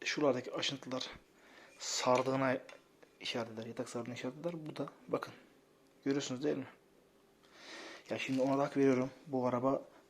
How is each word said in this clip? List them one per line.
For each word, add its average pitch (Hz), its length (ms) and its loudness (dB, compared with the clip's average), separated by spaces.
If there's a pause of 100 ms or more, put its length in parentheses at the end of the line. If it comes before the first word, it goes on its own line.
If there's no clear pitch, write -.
şuralardaki 135 480 2
aşıntılar 127 580 -4 (680)
sardığına 131 800 2 (640)
işaret 113 300 -4
eder. 110 160 -8
Yatak 113 220 -6
sardığına 120 260 -6
işaret 131 240 -8
eder. 165 280 -6
Bu 147 100 -10
da 139 120 -6 (200)
bakın. - 260 -4 (680)
Görüyorsunuz 139 400 0
değil 147 120 2
mi? 131 100 -6 (1400)
Ya 113 80 -2
şimdi 131 220 0
ona 135 180 4
da 139 40 4
hak 147 140 0
veriyorum. 135 340 6 (160)
Bu 131 200 0
araba 123 360 2 (280)